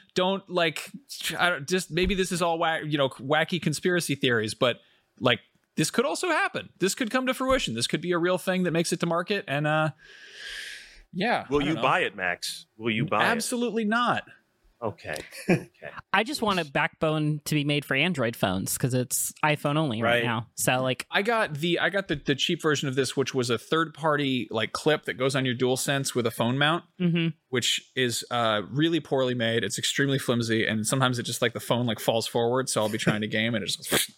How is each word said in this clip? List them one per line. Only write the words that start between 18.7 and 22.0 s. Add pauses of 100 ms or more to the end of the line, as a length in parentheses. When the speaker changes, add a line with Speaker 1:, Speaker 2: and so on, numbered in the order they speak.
Speaker 3:
'cause
it's (100)
iPhone
only
right
Speaker 4:
Right.
Speaker 3:
now.
So,
like,
Speaker 1:
I
got
the,
I
got